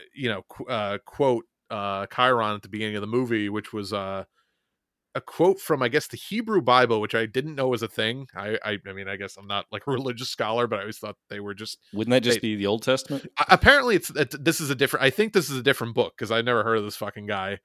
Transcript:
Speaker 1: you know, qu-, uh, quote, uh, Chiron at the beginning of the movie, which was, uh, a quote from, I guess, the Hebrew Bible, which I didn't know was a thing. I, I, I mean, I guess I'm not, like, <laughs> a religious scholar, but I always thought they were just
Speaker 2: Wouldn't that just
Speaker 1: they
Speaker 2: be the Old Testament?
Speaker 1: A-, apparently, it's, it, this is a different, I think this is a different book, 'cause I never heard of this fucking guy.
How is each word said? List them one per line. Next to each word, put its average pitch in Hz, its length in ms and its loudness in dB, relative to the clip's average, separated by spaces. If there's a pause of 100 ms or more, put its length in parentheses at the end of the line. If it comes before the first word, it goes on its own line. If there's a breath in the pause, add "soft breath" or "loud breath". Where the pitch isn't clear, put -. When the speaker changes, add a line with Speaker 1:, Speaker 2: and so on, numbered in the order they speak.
(140)
Speaker 1:
you 131 160 -4
know, 95 180 -4
qu-, - 180 -14
uh, 104 400 -2
quote, 127 380 0 (260)
uh, 101 440 -4
Chiron 117 420 4
at 98 60 -10
the 101 80 -18
beginning 107 260 -4
of 101 60 -4
the 104 60 -6
movie, 113 400 0
which 104 240 -6
was, 104 200 -8
uh, 98 320 -4 (920)
a - 40 -6
quote 190 400 2
from, 139 220 -2
I 120 60 2
guess, 135 180 0
the 120 100 -12
Hebrew 214 460 -2
Bible, 120 380 4
which 107 160 -4
I 113 100 0
didn't 139 300 -4
know 131 120 0
was 117 140 0
a 110 60 -4
thing. 120 480 -4
I, 104 280 -4
I, 104 220 -4
I 98 60 -12
mean, 98 160 -12
I 98 80 -6
guess 98 200 -10
I'm 101 120 -20
not, 101 240 -4
like, 107 100 -8
<laughs> - 60 -12
a - 40 0
religious 127 380 -4
scholar, 117 380 0
but 104 100 -2
I 98 40 -6
always 107 160 -10
thought 104 180 -12 (120)
they 104 120 -10
were 101 140 -10
just 107 240 -12 (140)
Speaker 2:
Wouldn't 110 200 0
that 127 100 8
just 120 200 4
Speaker 1:
they 113 60 0
Speaker 2:
be 107 80 0
the 98 120 0
Old 110 140 0
Testament? 135 440 -2 (120)
Speaker 1:
A-, 147 120 2
apparently, 240 460 6
it's, - 140 -2
it, 143 240 -2 (100)
this 160 160 2
is 143 100 -2
a 139 60 0
different, 131 280 2
I 135 60 6
think 214 220 0
this 151 180 2
is 135 80 -4
a 120 60 -6
different 120 300 2
book, 113 220 0
'cause 107 140 -6
I 113 120 2
never 117 220 2
heard 113 140 2
of 104 60 -2
this 104 120 -10
fucking 104 300 -10
guy. 98 380 -4